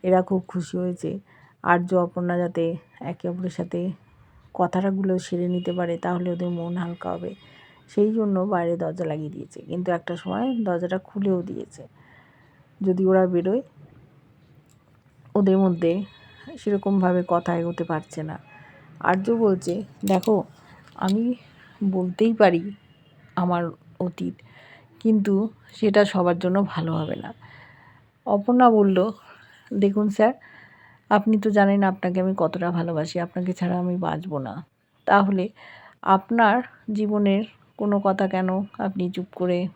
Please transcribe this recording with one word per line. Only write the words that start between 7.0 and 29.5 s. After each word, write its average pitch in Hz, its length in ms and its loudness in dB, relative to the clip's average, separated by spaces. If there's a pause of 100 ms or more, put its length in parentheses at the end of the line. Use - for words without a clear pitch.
হবে, 180 240 -8 (600)
সেই 214 180 2
জন্য 208 260 0
বাইরে 175 380 -2
দরজা 170 280 -4
লাগিয়ে 151 240 -6
দিয়েছে। - 320 -16
কিন্তু 180 300 -6
একটা 170 240 -4
সময় 226 480 -4
দরজাটা 180 340 -2
খুলেও 190 440 -4
দিয়েছে। - 460 -12 (960)
যদি 190 220 0
ওরা 185 220 4
বেরোয়, 185 340 0 (1700)
ওদের 190 220 4
মধ্যে 180 460 2 (560)
সেরকমভাবে 196 680 0
কথা 170 300 0
এগোতে 170 260 -4
পারছে 160 400 -6
না। 156 160 -10 (600)
আর্য 190 320 0
বলছে, 202 520 0 (220)
"দেখো, 190 380 2 (520)
আমি 226 400 0 (480)
বলতেই 190 500 0
পারি 190 380 4 (640)
আমার 175 360 0 (280)
অতীত, 180 340 -6 (680)
কিন্তু 208 500 2 (240)
সেটা 208 320 4
সবার 175 340 0
জন্য 185 300 2
ভালো 165 240 -4
হবে 160 220 -4
না।" - 180 -12 (920)
অপর্ণা 240 440 4
বলল, 202 420 4 (640)